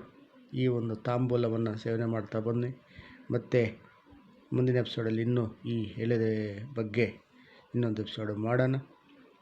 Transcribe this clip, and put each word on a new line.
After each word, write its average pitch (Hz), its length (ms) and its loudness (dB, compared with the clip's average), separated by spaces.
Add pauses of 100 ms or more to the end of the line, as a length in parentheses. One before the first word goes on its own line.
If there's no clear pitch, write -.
(540)
ಈ 127 120 2
ಒಂದು 117 300 0
ತಾಂಬೂಲವನ್ನು 120 800 0
ಸೇವನೆ 113 300 -2
ಮಾಡ್ತಾ 113 320 -2
ಬನ್ನಿ. 117 320 0 (600)
ಮತ್ತು 123 300 2 (920)
ಮುಂದಿನ 127 240 4
ಎಪಿಸೋಡಲ್ಲಿ 113 460 0
ಇನ್ನೂ 120 220 2 (220)
ಈ 120 100 -2 (220)
ಎಲೆ 117 180 2 (580)
ಬಗ್ಗೆ 110 320 0 (680)
ಇನ್ನೊಂದು 113 280 0
ಎಪಿಸೋಡ್ 107 360 -6
ಮಾಡೋಣ. 127 380 2 (640)